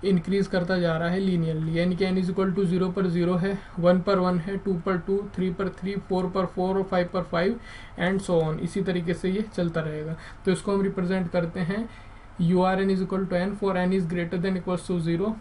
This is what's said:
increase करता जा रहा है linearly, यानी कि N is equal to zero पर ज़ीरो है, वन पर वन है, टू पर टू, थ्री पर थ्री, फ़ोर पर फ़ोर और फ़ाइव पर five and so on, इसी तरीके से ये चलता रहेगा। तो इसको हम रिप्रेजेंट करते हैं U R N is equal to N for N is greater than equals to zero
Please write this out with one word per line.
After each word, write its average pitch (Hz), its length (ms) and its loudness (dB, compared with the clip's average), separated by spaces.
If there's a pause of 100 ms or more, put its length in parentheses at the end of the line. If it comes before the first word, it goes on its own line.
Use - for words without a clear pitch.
increase 190 420 2
करता 180 320 0
जा 165 180 2
रहा 170 120 -2
है 185 100 0
linearly, 165 600 0
यानी 180 180 2
कि 196 100 2
N 185 120 2
is 180 120 0
equal 190 260 2
to 196 160 2
zero 185 200 2
पर 185 140 0
ज़ीरो 175 280 2
है, 196 240 0 (200)
वन 180 220 6
पर 190 180 2
वन 180 200 2
है, 196 180 -4
टू 190 180 0
पर 180 240 0
टू, 196 180 0 (180)
थ्री 185 160 0
पर 185 180 -4
थ्री, 185 260 -6 (140)
फ़ोर 185 180 0
पर 185 200 0
फ़ोर 185 300 -2
और 190 60 2
फ़ाइव 180 320 0
पर 185 80 0
five 180 360 0 (420)
and 190 260 2
so 170 160 4
on, 156 160 0
इसी 175 240 -2
तरीके 175 320 0
से 190 160 -2
ये 208 140 0 (100)
चलता 170 260 0
रहेगा। 156 360 -6 (280)
तो 190 80 4
इसको 190 200 0
हम 196 100 2
रिप्रेजेंट 190 480 0
करते 170 300 -2
हैं 196 280 -2 (540)
U 180 240 6
R 190 100 4
N 196 200 2
is 185 100 0
equal 190 260 -2
to 175 80 2
N 202 220 -2
for 196 160 2
N 185 220 2
is 175 120 0
greater 175 320 -2
than 190 160 0
equals 180 300 -4
to 180 180 0
zero 185 320 0